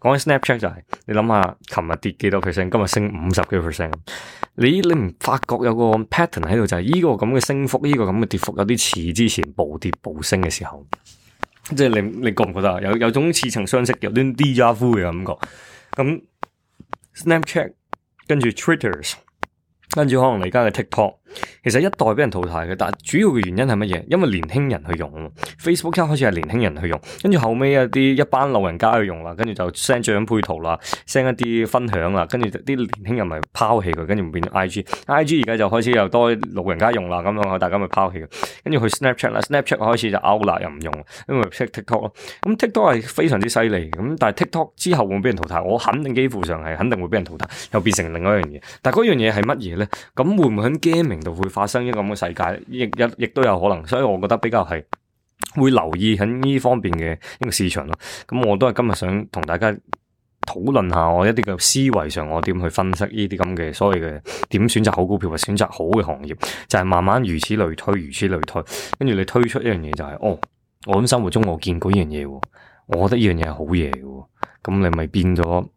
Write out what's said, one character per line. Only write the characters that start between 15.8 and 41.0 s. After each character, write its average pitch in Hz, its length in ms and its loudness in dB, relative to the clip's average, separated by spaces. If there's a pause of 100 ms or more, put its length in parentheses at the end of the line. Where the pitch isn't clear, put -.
咁 151 280 -2 (920)
Snapchat， 165 560 0 (540)
跟 143 140 2
住 120 80 2
Twitter， 107 680 -2 (800)
跟 147 140 2
住 127 120 4
可 131 60 6
能 110 160 2
而 92 80 -2
家 120 140 2
嘅 107 60 4
TikTok， 101 440 0 (480)
其 123 80 0
實 127 100 4
一 170 40 2
代 196 60 2
俾 110 260 2
人 135 140 2
淘 92 120 -4
汰 82 240 -4
嘅， 92 120 -4
但 98 120 0
係 - 40 -10 (100)
主 - 140 0
要 214 100 6
嘅 127 160 2
原 90 140 -2
因 127 60 2
係 123 120 2
乜 104 100 0
嘢？ 87 220 -4
因 175 120 2
為 151 100 4
年 92 120 0
輕 131 280 0
人 78 200 -4
去 85 80 -2
用 76 160 -8
啊 78 60 -12
嘛。 76 100 -10 (300)
Facebook 170 360 0
一 165 140 2
開 151 60 2
始 135 80 2
係 110 60 6
年 85 180 -2
輕 113 140 0
人 78 200 -2
去 90 60 -2
用， - 120 -2 (220)
跟 196 80 4
住 180 80 6
後 113 140 2
尾 135 200 2
有 131 160 4
啲， 135 320 4
一 143 40 4
班 139 260 2
老 104 160 2
人 85 120 -4
家 113 200 4
去 104 80 2
用 82 160 -8
啦， 85 120 -10
跟 107 120 -2
住 110 60 -4
就 90 200 -2
send 123 280 0
張 107 240 2
配 110 160 2
圖 80 220 -4
啦， 82 160 -2 (280)
send 131 240 2
一 117 60 -2
啲 113 300 0
分 123 220 0
享 90 260 0
啦， 87 120 2
跟 123 140 -2
住 113 80 0
啲 - 280 -4
年 123 120 -2 (160)
輕 117 140 -2
人 101 80 -2
咪 80 120 -6 (140)
拋 110 300 2
棄 90 100 0
佢， 80 140 -4
跟 101 100 0
住 87 140 -4
變 82 120 -2
咗 - 100 -4
I 95 140 0
G。 92 200 -6 (200)
I 147 180 2
G 147 180 2
而 - 20 0
家 113 140 -2
就 104 100 2
開 113 140 0
始 117 100 0
又 104 160 2
多 117 260 4 (200)
老 92 100 -4
人 90 140 -2
家 110 140 4
用 95 180 -2
啦， 87 80 -2
咁 90 140 -2
樣 98 260 0
大 90 100 0
家 92 100 0
咪 98 80 -2
拋 95 240 0
棄 85 140 -10
佢。 78 40 -18 (360)
跟 - 80 -2
住 139 80 4
去 113 60 2 (100)
Snapchat 127 340 0
啦， 110 120 -2
Snapchat 143 340 0
開 113 200 2
始 110 140 -2
就 98 80 0
out 107 280 2
啦， 87 140 2
又 90 80 -8
唔 73 120 -12
用 78 140 -6
啦， 76 100 -12 (240)